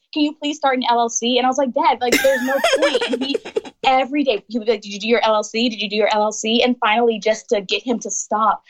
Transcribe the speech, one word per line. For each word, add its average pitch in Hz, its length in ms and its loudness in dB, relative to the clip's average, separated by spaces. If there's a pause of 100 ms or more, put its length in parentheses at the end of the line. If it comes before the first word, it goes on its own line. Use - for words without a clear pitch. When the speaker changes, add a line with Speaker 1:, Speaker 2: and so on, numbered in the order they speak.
(120)
Speaker 1:
Can 311 100 0
you 302 120 0
please 294 220 -6
start 269 200 0
an 254 120 -4
L 233 120 4
L 233 80 2
C?" 240 300 -2
And 254 80 2
I - 20 4
was 262 100 0
like, 269 140 0
"Dad, 285 280 2
like, 247 220 2
there's 269 200 2
no 269 160 0 (200)
point." 294 320 2
And 254 140 -2
he, 269 120 -4 (240)
Speaker 2:
<laughs> - 240 -16
Speaker 1:
every 269 400 2
day, 226 240 0
he 226 100 -4
would 214 80 -4
be 233 60 2
like, 208 100 -2
"Did 202 100 -12
you 202 80 -10
do 214 80 -6
your 226 160 4
L 220 100 2
L 214 100 0
C? 226 240 -2
Did 214 120 -6
you 208 80 -6
do 208 80 -4
your 214 180 2
L 208 80 2
L 214 100 0
C?" 226 300 0
And 247 160 2
finally, 233 400 2
just 214 320 -2
to 214 100 2
get 196 220 -6
him 233 180 -2
to 214 100 -10
stop, 214 600 -2